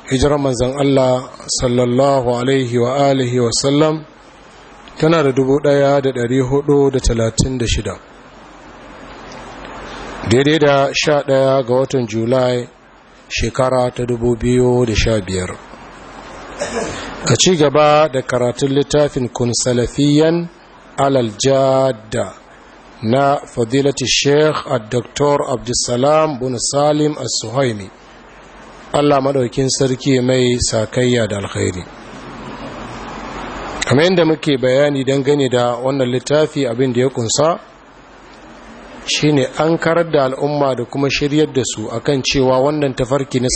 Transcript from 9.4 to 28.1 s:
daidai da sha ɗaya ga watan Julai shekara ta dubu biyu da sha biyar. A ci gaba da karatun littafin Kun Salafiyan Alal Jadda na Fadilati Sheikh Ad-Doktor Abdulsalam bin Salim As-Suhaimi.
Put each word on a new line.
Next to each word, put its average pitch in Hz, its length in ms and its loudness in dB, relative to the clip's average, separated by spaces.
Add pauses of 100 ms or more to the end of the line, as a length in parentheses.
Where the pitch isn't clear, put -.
daidai 143 280 4
da 139 340 4
sha 147 300 0
ɗaya 135 440 2
ga 120 80 0
watan 131 340 0
Julai 123 600 0 (600)
shekara 127 680 -2
ta - 100 -6
dubu 120 320 0
biyu 123 500 2
da 110 100 -2
sha 110 240 2
biyar. 90 300 -6 (1700)
A 131 140 2
ci 185 180 6
gaba 151 560 4
da 131 100 -2
karatun 123 520 -2
littafin 143 540 0
Kun 120 240 -2 (120)
Salafiyan 147 840 2 (500)
Alal 135 400 2
Jadda 131 960 0 (680)
na 139 360 2 (100)
Fadilati 131 640 0
Sheikh 147 580 2
Ad-Doktor 131 720 -2 (160)
Abdulsalam 123 840 0
bin 127 180 -4
Salim 151 560 0
As-Suhaimi. 117 760 -4 (1040)